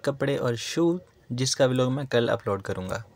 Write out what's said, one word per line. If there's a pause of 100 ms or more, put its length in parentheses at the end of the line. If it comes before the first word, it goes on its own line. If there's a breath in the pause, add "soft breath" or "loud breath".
कपड़े
और
शूज, (300)
जिसका
व्लॉग
मैं
कल
अपलोड
करूँगा। (140)